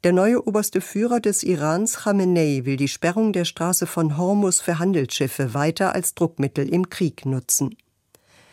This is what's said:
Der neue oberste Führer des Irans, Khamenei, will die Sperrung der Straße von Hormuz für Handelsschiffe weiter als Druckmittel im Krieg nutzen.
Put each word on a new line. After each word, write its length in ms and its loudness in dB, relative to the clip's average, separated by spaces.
Der 80 4
neue 340 4
oberste 340 0
Führer 380 0
des 240 0
Irans, 600 -2
Khamenei, 580 2
will 140 -2
die 100 0
Sperrung 460 0
der 140 0
Straße 420 -2
von 280 0
Hormuz 440 2
für 180 -2
Handelsschiffe 760 0
weiter 380 0
als 220 -4
Druckmittel 540 -2
im 200 0
Krieg 380 -4
nutzen. 480 -2